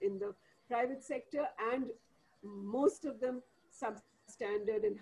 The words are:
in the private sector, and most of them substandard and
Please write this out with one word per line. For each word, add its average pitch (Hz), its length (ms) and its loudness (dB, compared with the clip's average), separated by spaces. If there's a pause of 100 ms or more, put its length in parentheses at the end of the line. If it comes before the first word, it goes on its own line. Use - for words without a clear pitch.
in 196 180 0
the 202 160 -4 (320)
private 254 340 0
sector, 285 460 -2 (240)
and 262 140 2 (580)
most 208 640 2
of 233 160 -4
them 254 200 -2 (300)
substandard 208 1120 -2
and 208 160 2